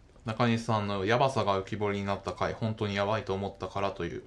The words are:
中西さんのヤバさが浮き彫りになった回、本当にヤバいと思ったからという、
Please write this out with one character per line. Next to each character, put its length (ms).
中 220
西 160
さ 160
ん 80
の 180
ヤ 120
バ 120
さ 140
が 160
浮 60
き 100
彫 160
り 80
に 60
な 100
っ 80
た 80
回、 220
本 220
当 120
に 80
ヤ 100
バ 140
い 40
と 100
思 160
っ 80
た 100
か 140
ら 100
と 140
い 120
う、 100